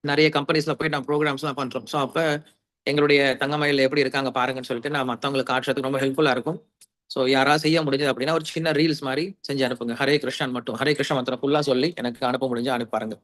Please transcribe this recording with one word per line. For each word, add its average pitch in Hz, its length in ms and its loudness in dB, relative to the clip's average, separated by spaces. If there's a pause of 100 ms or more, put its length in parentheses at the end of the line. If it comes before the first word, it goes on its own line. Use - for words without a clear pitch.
நிறைய 147 280 4
கம்பெனிஸ்ல 147 420 0
போய் 160 140 -4
நான் 143 160 -2
ப்ரோக்ராம்ஸ் 147 380 0
எல்லாம் 143 160 -4
பண்றோம். 127 260 -6
So, 147 160 -2
அப்ப 135 180 -2 (680)
எங்களுடைய 143 500 4
தங்கமயில் 143 420 0
எப்படி 135 220 2
இருக்காங்க 135 300 0
பாருங்கன்னு 127 380 -2
சொல்லிட்டு 123 220 -4
நான் 135 180 -2
மத்தவங்களுக்கு 131 440 -2
காட்டுறதுக்கு 131 360 -2
ரொம்ப 135 120 -2
ஹெல்ப்ஃபுல்லா 135 300 2
இருக்கும். 127 300 -2 (500)
So, 131 160 0
யாராவது 135 340 4
செய்ய 156 220 2
முடிஞ்சது 143 280 0
அப்படின்னா 127 220 -2
ஒரு 156 120 0
சின்ன 160 280 -2
ரீல்ஸ் 156 280 2
மாதிரி 147 420 -4
செஞ்சு 139 220 -2
அனுப்புங்க. 120 320 -4
ஹரே 139 220 2
கிருஷ்ணான்னு 131 320 -4
மட்டும், 120 260 -6
ஹரே 143 160 0
கிருஷ்ணா 143 240 0
மந்திரம் 123 240 -2
ஃபுல்லா 147 200 2
சொல்லி 143 360 2
எனக்கு 123 300 -4
அனுப்ப 131 220 -2
முடிஞ்சா 120 200 -4
அனுப்பி 120 220 -2
பாருங்க. 110 340 -6